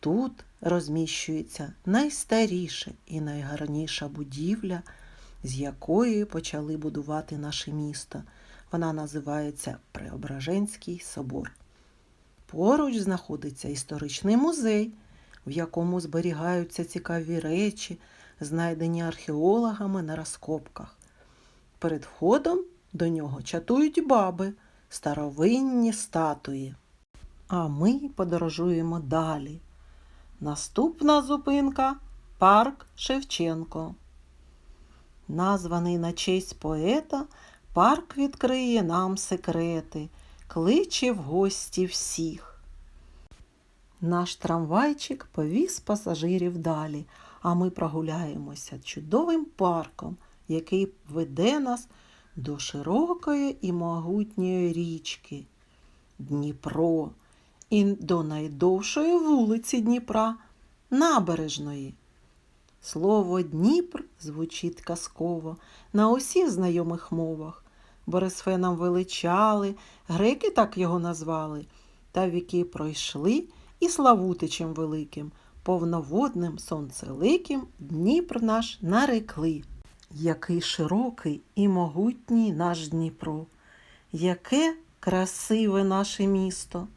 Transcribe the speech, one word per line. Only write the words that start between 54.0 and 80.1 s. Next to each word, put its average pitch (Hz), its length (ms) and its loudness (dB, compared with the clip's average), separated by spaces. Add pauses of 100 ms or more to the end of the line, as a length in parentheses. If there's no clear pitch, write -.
річки 165 720 -6 (720)
Дніпро 147 920 0 (600)
і 208 140 6
до 185 380 2
найдовшої 180 960 2
вулиці 247 640 2
Дніпра, 226 560 2 (540)
Набережної. 160 1040 2 (880)
Слово 185 600 2
"Дніпр" 202 600 2 (160)
звучить 165 600 -6
казково 170 760 -6 (360)
на 214 180 6
усіх 269 400 2
знайомих 170 600 0
мовах. 160 520 -4 (420)
Борисфеном 180 720 0
величали, 185 1000 2 (340)
греки 226 420 2
так 214 280 2
його 175 200 2
назвали, 160 680 -4 (460)
та 185 180 2
віки 175 340 0
пройшли, 160 800 -2 (360)
і 339 80 4
Славутичем 180 840 2
Великим, 151 580 -6 (300)
повноводним, 175 960 0
сонцеликим 170 1040 -2 (160)
Дніпр 214 640 2
наш 226 400 0
нарекли. 196 800 2 (480)